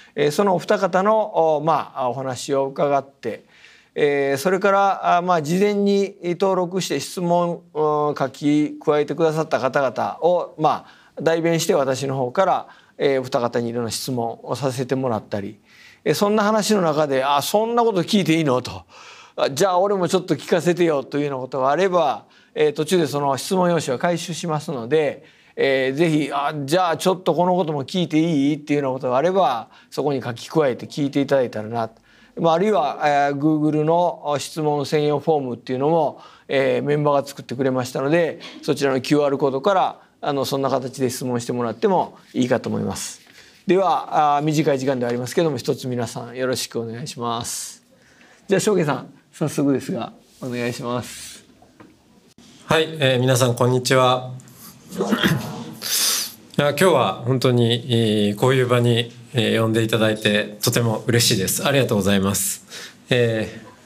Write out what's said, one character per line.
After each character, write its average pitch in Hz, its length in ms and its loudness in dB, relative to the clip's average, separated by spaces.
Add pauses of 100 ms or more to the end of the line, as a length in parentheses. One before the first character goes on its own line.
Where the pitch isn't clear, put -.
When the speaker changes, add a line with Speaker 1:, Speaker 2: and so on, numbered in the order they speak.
(160)
Speaker 1:
え 147 120 2
ー、 147 40 2
そ 202 120 0
の 190 120 2
お 170 40 -2
二 208 200 0
方 185 240 2
の、 165 540 2
お-、 143 60 -2
ま 156 320 0
あ、 127 140 -2
お 120 40 -4
話 131 400 -6
を 135 120 0
伺 139 320 0
っ 135 100 -2
て、 - 380 -10 (500)
え 143 400 2
ー、 - 20 -4
そ 185 120 0
れ 185 100 2
か 196 120 4
ら、 190 460 2
あ、 175 40 2
ま 180 140 2
あ、 160 60 2
事 165 180 0
前 208 160 2
に 202 480 0
登 175 320 0
録 180 260 -2
し - 60 -6
て 147 120 -2
質 - 220 -8
問 175 400 0 (120)
を 151 440 0
書 139 120 -2
き 147 500 0
加 151 200 2
え 147 60 2
て 151 80 -6
く 151 100 0
だ 156 100 2
さ 156 100 0
っ 151 40 -4
た 127 120 0
方 135 220 0
々 117 400 -2
を、 170 360 0
ま 143 300 0 (280)
あ、 151 60 -10
代 160 220 2
弁 165 160 2
し 151 80 -2
て 190 80 2
私 135 320 0
の 135 100 -4
方 123 140 -2
か 190 140 2
ら、 151 220 0 (300)
え 139 220 2
ー、 - 20 -2
お - 20 -6
二 123 160 -2
方 120 200 0
に 120 100 -2
い 117 40 -8
ろ 120 80 -4
ん 117 40 -4
な 107 60 -6
質 - 200 -6
問 113 320 -4
を 135 120 -6
さ 131 160 -4
せ 123 140 -4
て 135 100 -2
も 131 140 -2
ら 110 80 -2
っ - 60 -6
た 107 160 -6
り、 101 200 -12 (440)
え - 80 0
ー、 - 20 4
そ 202 160 2
ん 214 60 2
な 214 80 2
話 214 300 2
の 202 80 2
中 156 260 2
で、 131 180 0
「あ、 143 160 2
そ 214 240 0
ん 233 100 -2
な 240 80 4
こ 226 100 2
と 175 100 0
聞 202 180 2
い - 20 0
て 160 120 2
い 165 60 0
い - 20 0
の？」 127 200 2
と、 - 200 -12 (520)
「あ、 147 140 0
じ 139 160 0
ゃ 190 60 2
あ 175 80 2
俺 202 160 2
も 175 120 0
ち 185 100 0
ょ - 40 4
っ - 20 -12
と 175 120 0
聞 - 120 -12
か 175 140 2
せ 170 140 2
て 170 80 2
よ」 151 220 2
と - 120 -6
い 143 40 0
う - 40 -2
よ 143 60 -4
う - 40 -6
な 127 60 -6
こ 131 60 -8
と 135 120 -6
が 131 120 2
あ 147 40 2
れ 190 140 2
ば、 147 360 0 (300)
え 151 140 4
ー、 147 40 -4
途 156 120 -2
中 185 120 0
で 160 100 2
そ 143 120 -2
の 143 180 0
質 - 180 -4
問 180 140 2
用 165 100 2
紙 139 140 -4
を 120 40 -4
回 175 200 0
収 170 160 -8
し 170 140 -8
ま 151 120 -2
す 160 120 -10
の 117 160 -8
で、 143 360 0 (320)
え 135 380 2
ー、 135 40 -6
ぜ 170 120 4
ひ、 147 240 2
「あ、 143 200 -2 (120)
じ 147 120 0
ゃ 180 140 2
あ 156 60 0
ち - 100 -2
ょ 185 60 4
っ 180 80 -4
と 175 140 0
こ 175 100 2
の 180 100 2
こ 175 100 0
と 156 80 -4
も 139 100 -4
聞 180 180 -4
い 160 80 -2
て 156 100 2
い 151 340 2
い？」 - 40 0
っ - 20 -10
て 147 140 -4
い 147 60 2
う - 20 -2
よ 135 80 -2
う 127 40 -2
な - 20 -2
こ 131 40 -8
と 131 100 -2
が 123 80 2
あ 139 40 4
れ 175 100 2
ば、 147 380 0 (200)
そ 143 140 -6
こ 143 100 0
に 131 80 -4
書 120 120 -6
き - 140 -14
加 156 200 2
え 120 80 0
て - 100 -12
聞 143 200 -4
い 135 60 -2
て 143 100 2
い 135 60 0
た 139 100 2
だ 131 60 4
い 117 80 -4
た 110 100 -8
ら 107 60 -10
な。 113 220 -4 (460)
ま 165 160 0
あ、 - 20 4
あ 170 60 2
る 202 80 2
い 220 40 2
は、 147 320 0
え 151 40 2 (240)
ー、 143 60 -4
Google 151 460 2
の 160 560 0
質 - 220 -8
問 147 260 0
専 151 180 0
用 147 140 0
フ 156 160 0
ォ - 20 0
ー 143 40 -2
ム 123 140 -6
っ - 40 -16
て - 120 -8
い 127 40 0
う 127 40 -4
の 143 100 2
も、 165 300 0 (280)
え 131 320 2
ー、 127 40 -4
メ 147 120 0
ン 151 80 0
バ 147 80 2
ー 139 100 2
が 139 60 -10
作 - 160 -16
っ - 20 -18
て - 80 -10
く 131 100 -4
れ 131 60 2
ま 127 160 -2
し 127 60 -10
た 151 100 -6
の 135 80 -2
で、 160 300 0 (240)
そ 151 100 -2
ち 131 120 -2
ら 135 60 2
の 131 100 0
キ 147 140 0
ュ 147 40 4
ー 147 40 2
ア 143 40 2
ー - 20 2
ル 135 80 0
コ 139 120 2
ー - 20 0
ド 131 100 -4
か 202 140 2
ら、 156 240 0 (260)
あ 151 60 -2
の、 135 140 0
そ 139 120 -4
ん 139 40 -2
な 135 80 0
形 131 320 -4
で 127 80 0
質 123 160 -8
問 123 160 -2
し - 40 -10
て 147 60 -6
も 120 120 -4
ら 117 80 -4
っ 107 40 -6
て 208 140 0
も 160 280 0 (160)
い 123 120 0
い 120 40 -6
か 120 120 2
と - 80 -8
思 110 100 -4
い 107 40 -4
ま 101 120 -4
す。 - 260 -12 (460)
で 180 100 4
は、 151 600 2
あ - 20 2
ー、 - 20 -2
短 151 320 2
い 135 60 0
時 131 80 -2
間 135 100 0
で 120 80 -2
は 120 40 -2
あ - 20 -2
り 120 80 -2
ま 123 80 -6
す - 80 -8
け 175 80 2
ど 160 80 2
も、 131 60 -4
一 123 180 -2
つ 131 120 -10
皆 123 200 -4
さ 120 240 -12
ん 120 40 -16
よ 127 120 -2
ろ 127 80 0
し - 120 -6
く - 120 -6
お 117 60 -6
願 113 180 -10
い 147 40 -10
し - 120 -12
ま 117 240 -4
す。 - 400 -12 (640)
じ 196 80 2
ゃ - 20 2
あ、 - 20 2
翔 214 160 2
慶 170 100 2
さ 147 80 0
ん、 123 200 -10 (180)
早 151 180 -4
速 143 240 0
で 127 80 0
す - 100 -10
が、 120 220 -8 (280)
お 135 60 -10
願 120 220 -4
い 120 40 -6
し 156 80 -10
ま 120 220 -4
す。 - 400 -16 (1200)
Speaker 2:
は 156 140 0
い、 160 80 0 (120)
え 131 180 2
ー、 - 20 0
皆 127 160 2
さ 123 120 4
ん、 120 80 0
こ 123 120 2
ん 127 40 4
に 127 120 0
ち 135 120 2
は。 127 360 2 (640)
<coughs> - 1600 -4
い 147 40 2
や、 147 80 2
今 139 80 -4
日 185 80 4
は 123 400 2
本 127 140 0
当 127 120 2
に、 120 380 2
え 107 440 2
ー、 - 20 -4
こ 123 140 2
う 135 60 4
い 131 60 4
う 123 60 2
場 123 120 4
に、 117 320 2 (220)
え 107 240 2
ー、 113 40 2
呼 113 80 2
ん 110 40 0
で 113 100 2
い 107 40 0
た 117 100 0
だ 110 140 2
い 107 40 0
て、 104 460 0
と 123 100 0
て 127 80 2
も 113 280 0
嬉 117 200 2
し - 40 2
い 110 60 2
で 92 120 -2
す。 - 180 -2
あ 143 40 2
り 139 80 4
が 120 60 4
と 117 100 0
う - 20 2
ご 98 60 2
ざ 101 120 4
い 98 40 4
ま 98 160 2
す。 - 280 -4 (460)
え 113 520 0 (240)